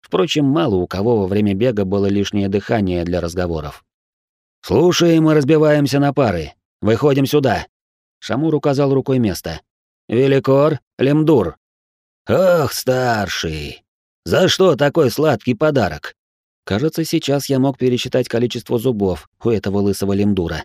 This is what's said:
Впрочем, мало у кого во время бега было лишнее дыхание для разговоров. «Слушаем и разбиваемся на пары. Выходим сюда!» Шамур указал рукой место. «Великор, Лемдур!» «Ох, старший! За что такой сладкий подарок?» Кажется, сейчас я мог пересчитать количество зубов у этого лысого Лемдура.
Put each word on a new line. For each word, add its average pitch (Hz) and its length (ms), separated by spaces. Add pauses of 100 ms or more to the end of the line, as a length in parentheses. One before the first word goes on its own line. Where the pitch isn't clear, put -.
Впрочем, 156 440
мало 139 300
у 90 120
кого 110 300
во 98 100
время 101 280
бега 104 300
было 98 200
лишнее 98 440
дыхание 98 560
для 87 160
разговоров. 85 640 (800)
«Слушаем 165 680
и 156 40
разбиваемся 151 680
на 143 140
пары. 90 400 (280)
Выходим 135 440
сюда!» 127 420 (520)
Шамур 151 360
указал 139 380
рукой 131 260
место. 82 420 (460)
«Великор, 135 720 (180)
Лемдур!» 143 600 (720)
«Ох, 160 460
старший! 101 1120 (420)
За 139 220
что 180 280
такой 143 360
сладкий 127 420
подарок?» 135 640 (480)
Кажется, 151 420
сейчас 143 420
я 135 120
мог 135 180
пересчитать 127 500
количество 120 520
зубов 101 500 (140)
у 113 80
этого 98 260
лысого 98 360
Лемдура. 92 520